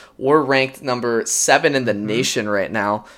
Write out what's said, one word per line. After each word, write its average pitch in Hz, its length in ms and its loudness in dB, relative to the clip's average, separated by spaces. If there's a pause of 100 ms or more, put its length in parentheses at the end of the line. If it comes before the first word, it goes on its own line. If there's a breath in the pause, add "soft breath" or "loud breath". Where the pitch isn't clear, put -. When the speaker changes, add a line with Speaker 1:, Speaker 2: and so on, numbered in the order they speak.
(180 loud breath)
Speaker 1:
We're 147 240 4
ranked 135 400 0
number 120 440 -2
seven 143 500 2
in 131 100 0
the 110 80 2
Speaker 2:
Mm-hmm. 104 120 -6
Speaker 1:
nation 110 440 -2
right 98 220 -2
now. 104 340 -2 (120)